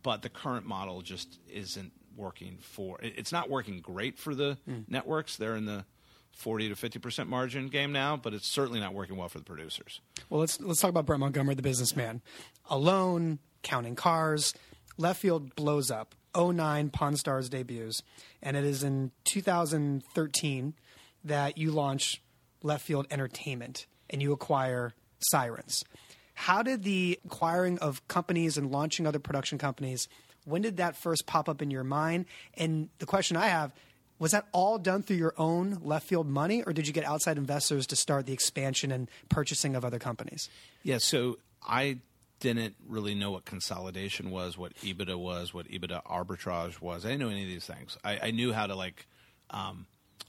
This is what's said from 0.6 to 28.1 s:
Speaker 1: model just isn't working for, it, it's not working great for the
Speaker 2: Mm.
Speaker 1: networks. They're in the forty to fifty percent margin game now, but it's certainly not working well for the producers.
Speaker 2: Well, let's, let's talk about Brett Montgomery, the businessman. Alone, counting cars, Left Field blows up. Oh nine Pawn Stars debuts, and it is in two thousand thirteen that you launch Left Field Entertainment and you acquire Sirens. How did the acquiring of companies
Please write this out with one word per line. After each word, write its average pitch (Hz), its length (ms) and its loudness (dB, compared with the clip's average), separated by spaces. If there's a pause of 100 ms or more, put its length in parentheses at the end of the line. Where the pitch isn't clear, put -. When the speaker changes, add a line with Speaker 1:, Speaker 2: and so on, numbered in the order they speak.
Speaker 1:
model 95 360 -6
just - 460 -12
isn't 98 460 -10 (220)
working 92 460 -10
for, 95 400 -10
it, 113 160 -8
it's - 140 -8
not 165 180 -2
working 104 300 -4
great 104 400 -6
for 147 160 -6
the 143 220 0 (120)
Speaker 2:
Mm. 120 180 -6
Speaker 1:
networks. 156 500 -4
They're 113 180 -2
in 107 100 -4
the 104 180 -6 (480)
forty 110 380 -2
to 101 60 -4
fifty 113 240 -6
percent 120 300 -6
margin 127 400 -2
game 143 220 0
now, 143 260 0
but 117 180 -4
it's 101 120 -4
certainly 123 320 0
not 95 140 -2
working 95 240 -6
well 87 120 -6
for - 100 -12
the 78 40 -12
producers. - 560 -12 (300)
Speaker 2:
Well, 156 100 2
let's, 160 220 2
let's 170 180 0
talk 190 120 6
about 156 160 4
Brett 147 120 4
Montgomery, 139 360 2
the 131 80 -2
businessman. 123 580 0 (480)
Alone, 170 680 4 (240)
counting 120 320 -2
cars, 160 580 4 (440)
Left 175 240 2
Field 160 340 2
blows 147 340 2
up. 107 240 -6 (220)
Oh 175 160 6
nine 151 400 2
Pawn 147 240 2
Stars 131 340 0
debuts, 120 540 -6 (400)
and 139 140 -2
it 143 60 2
is 139 200 0
in 135 280 0 (120)
two - 180 2
thousand 151 600 2
thirteen 147 720 0 (480)
that 147 340 0
you 156 140 2
launch 139 500 0 (400)
Left 147 240 0
Field 139 240 0
Entertainment 131 800 -6 (220)
and 139 120 -2
you 143 120 4
acquire 127 600 0 (260)
Sirens. - 640 2 (520)
How 190 260 4
did 233 220 0
the 185 420 2
acquiring 175 540 2
of 143 280 -2
companies 165 500 2